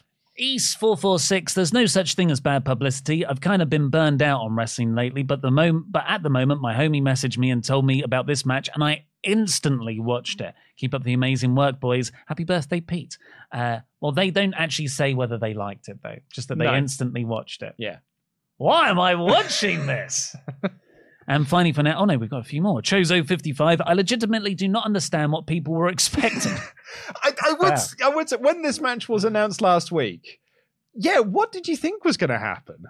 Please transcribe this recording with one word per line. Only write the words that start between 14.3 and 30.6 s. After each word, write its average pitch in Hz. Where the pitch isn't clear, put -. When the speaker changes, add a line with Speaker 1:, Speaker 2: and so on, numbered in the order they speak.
Speaker 1:
don't 190
actually 160
say 139
whether 123
they 110
liked 101
it, 104
though, 107
just 127
that 135
they -
Speaker 2:
No. 135
Speaker 1:
instantly 131
watched 113
it. 104
Speaker 2:
Yeah. 104
Speaker 1:
Why 262
am 180
I 180
watching 185
this? 110
Speaker 2:
<laughs> -
Speaker 1:
And 143
finally, 175
for 147
now, 156
oh 196
no, 170
we've 113
got 127
a -
few 147
more. 170
Chozo 180
fifty-five, 160
I 170
legitimately 208
do 190
not 208
understand 165
what 160
people 165
were 165
expecting. -
Speaker 2:
<laughs> -
I, -
I 311
would 302
Speaker 1:
Wow. 349
Speaker 2:
s-, -
I 262
would 311
say, 247
when 311
this 285
match 247
was 214
announced 214
last 175
week, 113